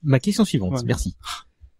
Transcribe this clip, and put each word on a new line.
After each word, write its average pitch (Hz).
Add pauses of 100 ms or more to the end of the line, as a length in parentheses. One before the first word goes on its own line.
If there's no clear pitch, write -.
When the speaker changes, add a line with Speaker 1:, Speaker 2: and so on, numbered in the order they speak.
Speaker 1:
ma 135
question 208
suivante. 107
Speaker 2:
Ouais. 123
Speaker 1:
Merci. 117 (640)